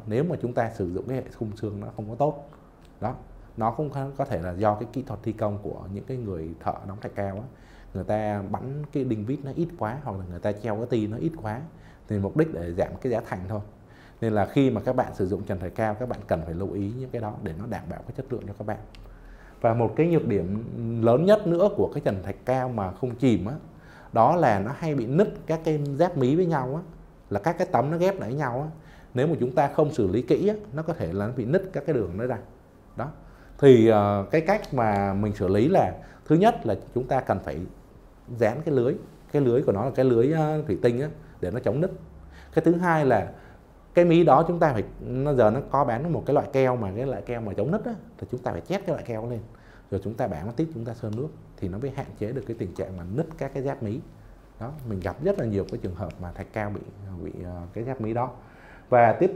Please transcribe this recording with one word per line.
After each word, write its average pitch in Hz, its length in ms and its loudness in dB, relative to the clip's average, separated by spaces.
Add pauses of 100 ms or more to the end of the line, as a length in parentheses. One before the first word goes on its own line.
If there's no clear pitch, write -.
nếu 113 180 0
mà 170 180 -2
chúng 120 100 -4
ta 113 180 0
sử 90 220 -4
dụng 95 160 -6
cái 131 80 -4
hệ 123 80 -6 (140)
khung 107 180 -6
xương 101 240 -6
nó 110 60 -10 (100)
không 107 140 -8
có 120 40 -10
tốt. 147 360 -2 (500)
Đó. 120 140 -4 (420)
Nó 113 140 0
cũng 147 200 -2
có, 135 260 -6
có 135 80 -2
thể 87 180 -2
là 90 100 -4
do 104 220 2
cái 110 180 -6
kỹ 123 100 -4
thuật 104 200 -10
thi 110 100 -4
công 104 300 -2
của - 200 -10 (120)
những 101 100 -10
cái 131 120 -8
người 85 440 -6
thợ - 140 -2 (140)
đóng 98 120 -10
thạch 123 140 -10
cao 98 200 -4
á, 104 80 -8 (520)
người 92 100 -4
ta 104 460 0
bắn 131 320 -6 (100)
cái 139 120 -2
đinh 110 220 -2
vít 139 180 -4
nó 139 120 -8
ít 165 120 -2 (100)
quá 110 260 -4
hoặc 101 140 -6
là 92 120 -8
người 87 80 -10
ta 107 140 0
treo 104 240 -4
cái 107 100 -4
ti 110 200 0
nó 107 100 -6
ít 160 160 -2 (100)
quá, 110 180 -6 (480)
thì 104 100 0
mục 98 180 0
đích 160 180 2
để 85 180 -6
giảm 90 180 0 (100)
cái 127 120 -2
giá 110 160 0
thành 95 200 -6
thôi. 107 120 -4 (600)
Nên 113 120 0
là 101 140 4
khi 135 240 4
mà 107 100 0
các 127 160 -2
bạn - 180 0
sử 101 120 0
dụng 95 160 -2
trần 95 160 -4
thạch 90 160 -8
cao, 110 200 0
các 120 140 -6
bạn 101 180 -8
cần 87 180 0
phải 82 100 -6
lưu 95 180 -4
ý 101 260 -4
những 131 120 -8
cái 123 120 -6
đó 104 200 -6
để 160 160 -6
nó 208 80 -10
đảm - 240 -8
bảo - 120 -10
cái - 140 -14
chất - 160 -10
lượng 107 140 -6
cho 101 120 -10
các 104 80 -10
bạn. 104 120 -4 (800)
Và 113 140 4
một 120 220 2
cái 156 100 4
nhược 165 220 2
điểm 101 360 0 (380)
lớn 120 220 6
nhất 208 220 6
nữa 170 300 4
của 98 180 2
cái 143 100 -6
trần 98 180 0
thạch 98 220 -8
cao 127 240 0
mà 101 240 -4
không 123 220 -6
chìm 110 320 4
á, 131 80 -6 (580)
đó 127 240 6
là 123 220 6
nó 104 180 -2
hay 160 180 -2
bị 120 120 -2
nứt 165 220 4 (180)
các 160 180 0
cái 156 160 2 (180)
giáp 175 180 2
mí 131 200 4
với 170 100 2
nhau 131 280 -2
á, 170 80 -6 (480)
là 101 100 0
các 170 180 0
cái 180 140 0
tấm 135 180 2
nó 170 80 0
ghép 190 220 2
lại 101 80 -6
với 131 100 -4
nhau 131 220 -2
á. 156 80 -6 (460)
Nếu 127 120 4
mà 165 140 2
chúng 123 140 0
ta 143 140 4
không 147 240 2
xử 95 200 2
lý 104 100 2
kỹ 170 260 2
á, 214 60 2 (180)
nó 147 100 -6
có 165 100 -4
thể 87 200 -4
là 101 140 -2
nó 120 60 -4
bị 127 120 -4
nứt 151 280 0
các 139 140 -4
cái 156 80 2
đường 92 240 -2
đó 117 80 -2
ra. 120 120 -4 (580)
Đó. 120 120 -6 (500)
Thì, 120 300 10
ờ, 101 420 4
cái 160 100 2
cách 190 340 -2
mà 101 400 2
mình 104 200 0
xử 92 140 -2
lý 104 200 4
là 139 260 2 (320)
thứ 156 100 6
nhất 220 300 4
là 104 80 0 (200)
chúng 127 120 -2
ta 131 140 0
cần 104 240 0
phải 76 160 -6 (800)
dán 113 260 2
cái 156 100 0
lưới. 127 200 4 (380)
Cái 147 100 4
lưới 123 200 4
của 117 100 2
nó 98 120 0
là 135 100 -2
cái 131 100 2
lưới, 127 280 4
ờ, 156 340 0
thủy 95 160 0
tinh 120 180 4
á, 151 80 -2 (320)
để 87 100 -4
nó 101 100 -4
chống 117 200 0
nứt. 190 100 0 (640)
Cái 156 100 2
thứ 165 100 6
hai 170 320 2
là 104 260 4 (600)
cái 175 100 8
mí 170 200 8
đó 147 240 8
chúng 175 100 0
ta 160 140 4
phải, 101 120 0 (160)
nó 131 340 -2
giờ 113 160 8
nó 127 100 2 (100)
có 139 140 2
bán 143 280 0
một 110 140 -2
cái 139 80 2
loại 143 180 2
keo 131 240 4
mà 98 200 -4
cái 127 100 -4
loại 110 160 -4
keo 120 180 -6
mà 101 140 -6
chống 110 160 0
nứt 214 140 -2
á, 233 100 -6 (240)
thì - 120 -10
chúng 123 120 -6
ta 117 100 -4
phải 85 80 -6
chét 196 260 -4
cái 180 40 0
loại 120 160 -4
keo 117 240 -6
lên. 117 100 -6 (500)
Rồi 95 140 -2
chúng 107 100 -4
ta 127 120 -2
bám 85 200 -6
nó 117 60 -6
tiếp, 160 220 -2
chúng 117 100 -8
ta 120 100 -8
sơn 110 220 -8
nước 139 120 -4 (280)
thì 95 120 -6
nó 92 100 -6
mới 135 120 -6
hạn 135 160 -8 (120)
chế 107 140 -4
được 135 140 -6
cái 117 120 -6
tình 90 160 -6
trạng 92 220 -8
mà 85 80 -10 (100)
nứt 160 120 -2 (120)
các 139 160 -6
cái 139 80 -4
giáp 139 200 -6
mí. 113 180 -4 (600)
Đó, 127 120 -8 (160)
mình 95 120 -4
gặp 90 240 -4
rất 196 140 2
là 147 60 -2
nhiều 101 260 0
cái 123 120 -6
trường 90 120 -6
hợp 90 180 -8 (100)
mà 87 100 -8
thạch 95 200 -10
cao 104 180 -4
bị, 101 100 -8 (420)
bị, - 100 -8 (120)
ờ, 90 180 -10 (100)
cái 113 120 -6
giáp 127 160 -6
mí 110 140 -2
đó. 120 160 0 (580)
Và 120 240 10
tiếp 185 240 4